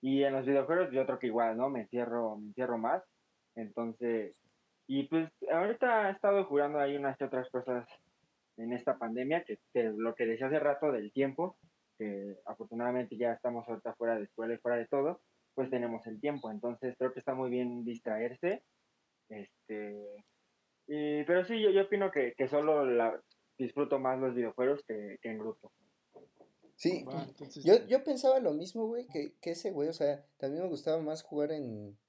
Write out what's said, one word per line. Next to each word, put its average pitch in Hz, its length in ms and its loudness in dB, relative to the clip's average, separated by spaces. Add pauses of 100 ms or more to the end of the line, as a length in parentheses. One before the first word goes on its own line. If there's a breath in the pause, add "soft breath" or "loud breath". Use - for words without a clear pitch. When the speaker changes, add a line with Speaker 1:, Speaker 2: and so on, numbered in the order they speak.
Speaker 1:
Y 135 220 2
en 139 120 4
los 131 120 0
videojuegos 139 460 2
yo 131 120 2
creo 131 140 -2
que 123 80 -4
igual, 113 300 2
¿no? 127 120 2
Me 131 120 -2
encierro, 117 580 -2
me 107 100 -12
encierro 120 300 -2
más. 135 240 0 (540)
Entonces, 113 800 -4 (500)
y 135 220 -2
pues - 200 0 (240)
ahorita 214 560 2
he 196 40 0
estado 196 320 4
jugando 147 340 2
ahí 143 180 2
unas 139 220 -2
que 139 60 -2
otras 127 260 -2
cosas 123 380 -2 (680)
en 113 160 -6
esta 123 260 -2
pandemia, 127 440 -2
que, 107 160 -8 (160)
que 113 220 2
lo 117 180 0
que 120 120 0
decía 113 200 -2
hace 147 140 2
rato 143 320 2
del 107 200 -2
tiempo, 139 440 0 (420)
que 101 380 -6 (100)
afortunadamente 120 720 -4
ya 117 160 0
estamos 117 360 -4
ahorita 117 260 -6
fuera 117 220 0
de 107 80 -2
escuela 113 300 -4
y 113 40 -10
fuera 120 200 0
de 113 80 -4
todo, 143 340 0 (340)
pues 131 160 -2
tenemos 120 360 -2
el 110 140 -10
tiempo, 143 300 -4
entonces 120 480 -4
creo 127 140 0
que - 80 -8
está 135 140 -2
muy 127 160 -2
bien 120 340 -2
distraerse, 120 800 -2 (680)
este, - 960 -12 (640)
y, 151 380 -2
pero 175 200 4
sí, 226 180 -2
yo, 208 80 6
yo 196 120 6
opino 196 280 2
que, 127 260 0
que 131 120 0
solo 151 360 4
la, 117 360 4 (380)
disfruto 139 400 0
más 131 200 0
los 131 160 0
videojuegos 127 520 2
que, 104 360 -8
que 117 80 -6
en 110 80 -6
grupo. 107 340 -8 (1000)
Speaker 2:
Sí, 156 300 0
Speaker 3:
Va, 135 180 -6
entonces 139 420 -14
Speaker 2:
yo, 220 220 8
yo 262 160 4
pensaba 269 380 4
lo 190 140 2
mismo, 185 320 -4
güey, 240 220 -4
que, 151 320 -6
que 175 120 -6
ese 170 180 -4
güey, 151 180 0
o 165 60 -4
sea, 143 300 0 (140)
también 143 240 -4
me 185 80 -2
gustaba 160 320 -2
más 156 200 -4
jugar 147 300 -2
en 110 460 -8 (100)